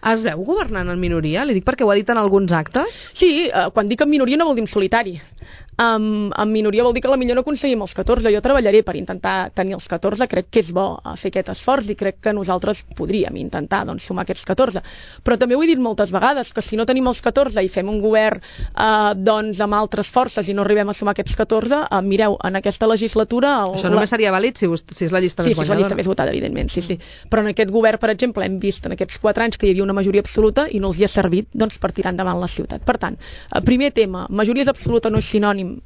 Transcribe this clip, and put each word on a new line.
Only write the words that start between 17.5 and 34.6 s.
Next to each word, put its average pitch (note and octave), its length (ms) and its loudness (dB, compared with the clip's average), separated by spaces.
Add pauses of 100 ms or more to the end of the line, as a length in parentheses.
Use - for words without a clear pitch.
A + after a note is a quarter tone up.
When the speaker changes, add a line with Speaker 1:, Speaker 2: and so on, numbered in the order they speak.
Speaker 2:
i F#3 60 0
fem F#3+ 220 -2
un G#3+ 100 -2
govern, G#3+ 380 2
eh, G#3+ 760 0
doncs, G#3+ 440 0
amb G#3 140 0
altres G#3 400 -2
forces A#3 340 0
i G3+ 60 -2
no G3+ 80 0
arribem G3+ 260 2
a G#3 60 -4
sumar G3+ 220 -2
aquests - 180 -4
catorze, A3 400 0 (160)
eh, F#3+ 120 2
mireu, G3 420 2
en F#3 120 -2
aquesta G3 300 -2
legislatura A3+ 800 2
el, F#3+ 100 -4
Speaker 1:
Això F#3+ 160 -2
només G#3+ 160 4
Speaker 2:
la G3+ 80 -2
Speaker 1:
seria G#3+ 160 2
vàlid F#3+ 260 0
si G3+ 140 0
vos-, E3 140 -4 (100)
si F#3 120 -4
és E3 60 -2
la F#3 80 2
llista F3+ 220 -2
Speaker 2:
Sí, E3 60 4
Speaker 1:
més D#3 100 2
Speaker 2:
si D#3 40 0
és D3+ 60 -2
la G#3 60 2
Speaker 1:
guanyadora. G3+ 140 2
Speaker 2:
llista G3 80 -2
més F3+ 100 -2
votada, - 240 0
evidentment, - 400 -4
sí, F3+ 120 -4
sí. F3 120 -4
Speaker 1:
Mm. - 360 -16
Speaker 2:
Però A3+ 120 2
en G#3 60 0
aquest G3+ 220 0
govern, A3 280 4
per A3 120 0
exemple, G#3+ 340 -2
hem F#3 160 -4
vist G3 260 -4
en D#3 60 -6
aquests F3+ 260 -6
quatre G#3+ 240 0
anys A#3 140 0
que G#3 100 0
hi G3 40 6
havia F#3 120 2
una G3 100 -2
majoria G3 280 2
absoluta G#3+ 500 2
i A3 80 -2
no G3 100 -2
els E3+ 120 -2
hi G#3 40 6
ha G3 40 2
servit, F3+ 440 0
doncs, A3 260 -2
per F#3+ 140 -2
tirar F#3 220 -4
endavant F3+ 240 -2
la F3+ 100 -4
ciutat. - 360 -8
Per - 140 0
tant, - 200 -6
eh, - 420 -6
primer B3+ 300 4
tema, F#3+ 400 0
majoria G#3+ 400 2